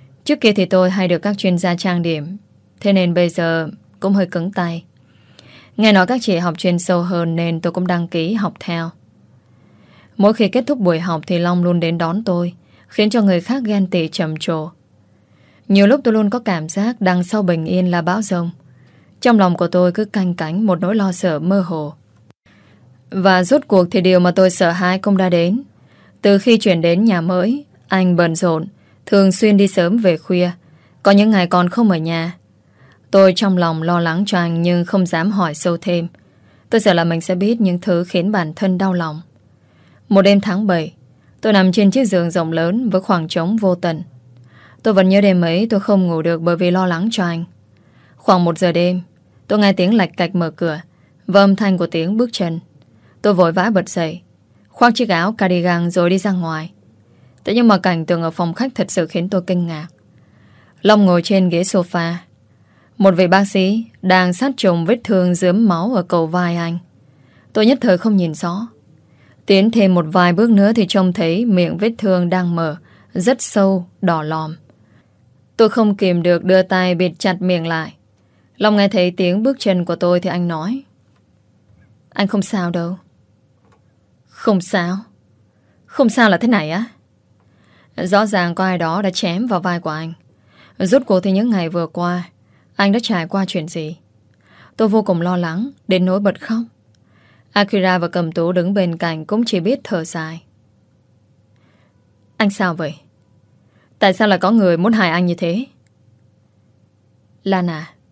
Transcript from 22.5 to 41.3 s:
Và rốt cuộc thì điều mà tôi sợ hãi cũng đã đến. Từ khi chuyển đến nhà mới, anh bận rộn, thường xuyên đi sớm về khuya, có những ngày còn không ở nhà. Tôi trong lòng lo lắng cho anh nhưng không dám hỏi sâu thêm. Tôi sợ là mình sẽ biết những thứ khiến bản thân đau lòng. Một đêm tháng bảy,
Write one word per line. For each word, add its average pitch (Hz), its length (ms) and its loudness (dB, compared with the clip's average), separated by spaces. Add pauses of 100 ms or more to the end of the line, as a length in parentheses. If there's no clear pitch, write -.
Và 185 340 2
rốt 269 240 2
cuộc 185 240 4
thì 196 100 2
điều 180 180 4
mà 180 120 4
tôi 185 180 4
sợ 175 220 2
hãi 180 280 -2
cũng 196 180 0
đã 185 120 0
đến. 175 340 0 (580)
Từ 202 160 4
khi 226 200 4
chuyển 180 240 0
đến 175 240 2
nhà 185 160 2
mới, 185 440 -2 (220)
anh 185 280 2
bận 165 200 2
rộn, 165 320 -2 (380)
thường 196 260 4
xuyên 208 260 4
đi 196 100 4
sớm 190 300 0
về 185 200 2
khuya, 180 340 -2 (520)
có 196 80 6
những 208 180 6
ngày 190 180 2
còn 180 220 2
không 226 200 0
ở 175 80 2
nhà. 165 380 -6 (760)
Tôi 190 240 6
trong 190 220 0
lòng 165 260 -2
lo 175 160 0
lắng 170 260 -2
cho 196 120 -2
anh 170 240 -2
nhưng 175 240 0
không 185 200 0
dám 175 260 -2
hỏi 175 240 -2
sâu 170 260 0
thêm. 175 260 -2 (600)
Tôi - 120 2
sợ 190 120 4
là 170 100 2
mình 165 180 -2
sẽ 185 140 -2
biết 220 260 0
những 180 180 0
thứ 175 240 0
khiến 180 280 -2
bản 170 220 -2
thân 185 240 -2
đau 190 160 -2
lòng. 165 280 -6 (880)
Một 196 120 6
đêm 202 200 2
tháng 202 260 -4
bảy, 170 260 -2 (480)